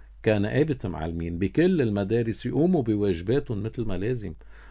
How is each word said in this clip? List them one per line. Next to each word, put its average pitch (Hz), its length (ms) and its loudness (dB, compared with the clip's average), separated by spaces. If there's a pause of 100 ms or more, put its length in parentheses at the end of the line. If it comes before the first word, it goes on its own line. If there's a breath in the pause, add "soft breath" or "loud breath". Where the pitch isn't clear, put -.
(240 soft breath)
كنقابة 113 600 2
معلمين 85 540 -4
بكل 156 440 2
المدارس 107 640 0
يقوموا 156 360 4
بواجباتهم 104 800 0
مثل 110 220 -4
ما 95 140 -2
لازم، 104 360 -4 (360 soft breath)